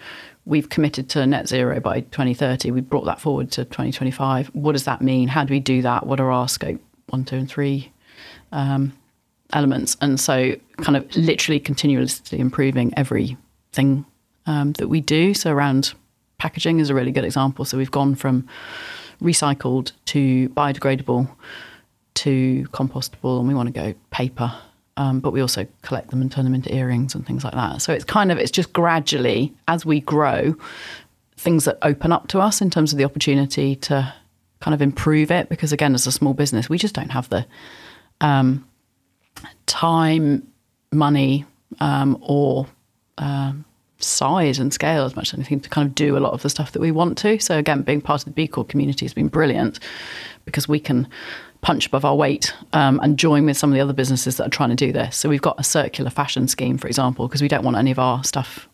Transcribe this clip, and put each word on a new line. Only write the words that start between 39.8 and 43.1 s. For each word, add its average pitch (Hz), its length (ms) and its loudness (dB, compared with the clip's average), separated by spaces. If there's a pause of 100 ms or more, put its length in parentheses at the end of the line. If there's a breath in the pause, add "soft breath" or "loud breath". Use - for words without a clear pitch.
money, 143 520 4 (360)
um, 139 400 2
or, 139 480 0 (500)